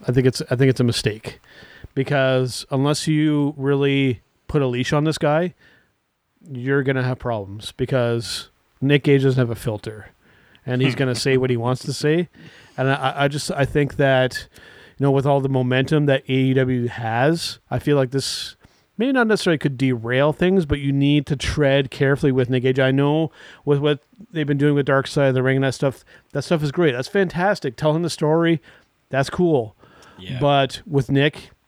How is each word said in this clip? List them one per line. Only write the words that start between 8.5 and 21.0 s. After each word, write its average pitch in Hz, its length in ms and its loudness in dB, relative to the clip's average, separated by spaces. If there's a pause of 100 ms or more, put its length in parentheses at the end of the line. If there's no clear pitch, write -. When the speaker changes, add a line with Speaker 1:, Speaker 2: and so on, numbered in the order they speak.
Speaker 1:
Nick 143 240 2
Gage 139 180 4
doesn't 131 180 2
have 120 100 0
a 113 100 -6
filter, 107 500 -8 (560)
and 127 160 0
he's 131 120 2
gonna 131 220 0
say 135 200 2
what 127 140 0
he 123 60 0
wants 120 280 -2
to 143 80 -8
say. 156 360 -2 (480)
And 135 140 0
I, 139 340 -2
I 143 40 4
just, 143 240 -6
I 143 120 0
think 143 320 -2
that, 131 500 0 (520)
you 135 60 -2
know, 143 80 2
with 135 140 0
all 139 140 2
the 135 80 -2
momentum 135 580 0
that 135 220 2
A 135 40 -2
E 131 220 2
W 127 340 0
has, 117 720 -2 (100)
I 127 80 -2
feel 147 180 0
like 131 140 0
this - 460 -6 (420)
maybe 247 140 0
not 247 140 2
necessarily 190 320 2
could 139 200 -4
derail 127 540 0
things, 180 340 2
but 143 120 -2
you 139 140 -2
need 139 340 2